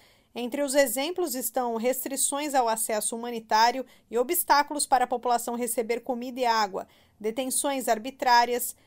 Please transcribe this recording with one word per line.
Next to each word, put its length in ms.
Entre 280
os 120
exemplos 600
estão 420
restrições 800
ao 140
acesso 480
humanitário 680
e 80
obstáculos 680
para 180
a 40
população 460
receber 460
comida 400
e 40
água, 420
detenções 680
arbitrárias, 880